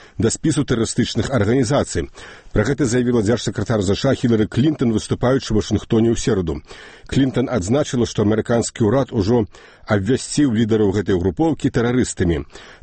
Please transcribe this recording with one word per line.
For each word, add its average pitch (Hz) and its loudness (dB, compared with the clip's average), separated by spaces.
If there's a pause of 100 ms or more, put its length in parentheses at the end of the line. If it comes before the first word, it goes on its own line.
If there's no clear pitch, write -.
(220)
да 110 2
спісу 151 0
тэрарыстычных 113 -2
арганізацый. 110 0 (400)
Пра 104 2
гэта 139 0
заявіла 120 2
дзяржсакратар 107 -2
З 92 0
Ш 139 0
А 131 4
Хілары 113 2
Клінтон, 139 0
выступаючы 120 0
ў 101 0
Вашынгтоне 113 0
ў 113 -4
сераду. 87 -2 (480)
Клінтон 127 0
адзначыла, 120 0
што - -2
амерыканскі 110 0
ўрад 127 2
ужо 113 0 (400)
абвясціў 117 0
лідараў 107 2
гэтай 101 0
групоўкі 123 0
тэрарыстамі. 113 0 (380)